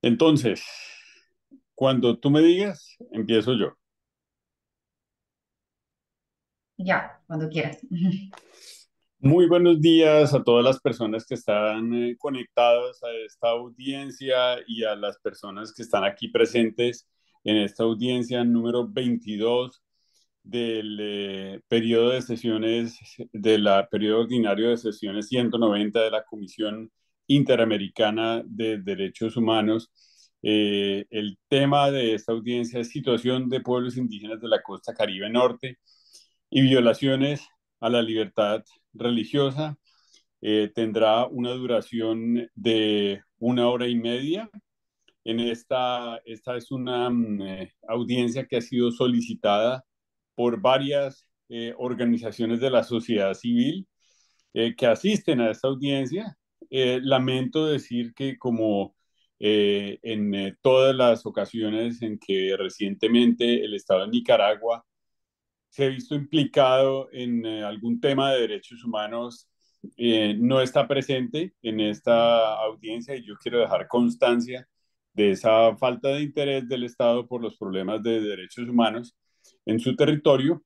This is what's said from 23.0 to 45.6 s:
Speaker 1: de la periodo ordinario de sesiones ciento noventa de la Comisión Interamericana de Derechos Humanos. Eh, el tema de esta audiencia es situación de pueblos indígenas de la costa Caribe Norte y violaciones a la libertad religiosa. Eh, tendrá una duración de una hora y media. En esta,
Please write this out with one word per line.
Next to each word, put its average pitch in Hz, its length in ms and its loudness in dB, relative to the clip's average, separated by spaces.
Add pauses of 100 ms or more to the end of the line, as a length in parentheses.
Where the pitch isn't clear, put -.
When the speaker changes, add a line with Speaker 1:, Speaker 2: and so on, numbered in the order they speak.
Speaker 1:
de 110 280 2
la 98 280 2
periodo 107 340 0
ordinario 113 480 0
de 117 80 0
sesiones 107 500 -8
ciento 120 320 -2
noventa 107 420 2
de 110 80 2
la 110 140 -4
Comisión 107 680 -10 (360)
Interamericana 113 1160 0
de 110 340 -4
Derechos 98 580 -6
Humanos. 110 540 0 (500)
Eh, 101 680 0
el 107 260 -8 (100)
tema 139 440 2
de 120 240 0
esta 104 160 -6
audiencia 120 480 -6
es 117 100 -8
situación 127 580 -2
de 127 140 -4
pueblos 123 340 -4
indígenas 110 460 -8
de 117 60 -10
la 107 160 2
costa 98 320 -12
Caribe 101 340 -4
Norte 123 500 -2 (680)
y 131 120 2
violaciones 135 840 2 (320)
a 117 100 -2
la 120 120 2
libertad 110 600 -2 (280)
religiosa. 135 840 -2 (640)
Eh, 107 320 0
tendrá 113 540 2
una 120 240 -6
duración 117 1040 -4
de 104 680 0 (160)
una 120 320 0
hora 123 180 -2
y 120 80 -2
media. 135 540 -4 (800)
En 123 120 -4
esta, 120 840 -4